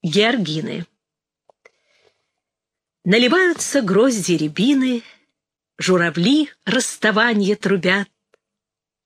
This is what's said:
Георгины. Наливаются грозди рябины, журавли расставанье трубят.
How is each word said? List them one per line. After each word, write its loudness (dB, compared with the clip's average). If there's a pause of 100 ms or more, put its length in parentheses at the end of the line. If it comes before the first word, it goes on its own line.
Георгины. -2 (2250)
Наливаются 2
грозди 0
рябины, 0 (800)
журавли 0 (120)
расставанье 0
трубят. -2 (1000)